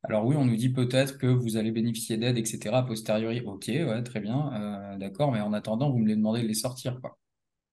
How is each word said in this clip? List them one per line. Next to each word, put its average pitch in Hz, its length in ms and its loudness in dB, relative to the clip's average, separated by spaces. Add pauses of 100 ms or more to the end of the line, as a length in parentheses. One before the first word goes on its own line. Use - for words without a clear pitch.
Alors 107 220 0
oui, 131 100 4
on 143 120 4
nous 117 100 4
dit 123 140 2
peut-être 131 480 2
que 127 80 0
vous 120 320 4
allez 110 140 0
bénéficier 113 440 -2
d'aide, 120 220 2
et 110 80 -2
cetera, 110 320 -2
a 127 60 4
posteriori. 113 580 -2
Ok, 98 240 -10
ouais, 123 360 0
très - 180 -6
bien, 127 340 -2
euh, 101 420 -8
d'accord, 98 340 0
mais 110 120 0
en 104 100 -2
attendant, 110 380 0
vous 127 80 2
me 110 100 4
les 107 80 4
demandez 110 240 2
de 117 80 0
les 110 60 -2
sortir, 127 480 -4
quoi. - 160 -14 (540)